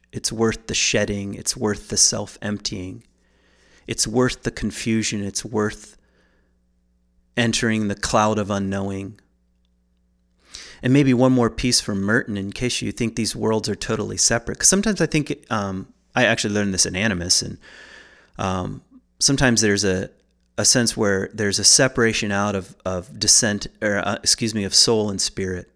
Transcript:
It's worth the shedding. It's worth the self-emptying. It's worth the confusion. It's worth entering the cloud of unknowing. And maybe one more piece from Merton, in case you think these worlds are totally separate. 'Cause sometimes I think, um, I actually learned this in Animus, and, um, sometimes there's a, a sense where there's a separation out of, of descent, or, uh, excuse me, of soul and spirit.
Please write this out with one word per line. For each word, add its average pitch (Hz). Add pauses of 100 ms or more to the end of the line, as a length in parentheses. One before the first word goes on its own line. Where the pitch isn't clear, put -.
(120)
It's -
worth 113
the -
shedding. 101
It's -
worth 107
the 107
self-emptying. 104 (840)
It's -
worth 123
the 123
confusion. 110
It's 98
worth 107 (1400)
entering 110
the 101
cloud 107
of 101
unknowing. 98 (1600)
And 123
maybe 135
one 127
more 120
piece 120
from 98
Merton, 107
in 98
case 123
you 110
think 113
these 113
worlds 110
are 98
totally 104
separate. -
'Cause -
sometimes 202
I 165
think, -
um, 98 (220)
I 123
actually 107
learned 101
this -
in 90
Animus, 92
and, - (800)
um, 95 (380)
sometimes 127
there's 101
a, 95 (480)
a 104
sense 117
where 101
there's 104
a 98
separation 113
out 101
of, 92
of 92
descent, 104 (120)
or, 101
uh, 101
excuse -
me, 104
of 98
soul 110
and 98
spirit. 92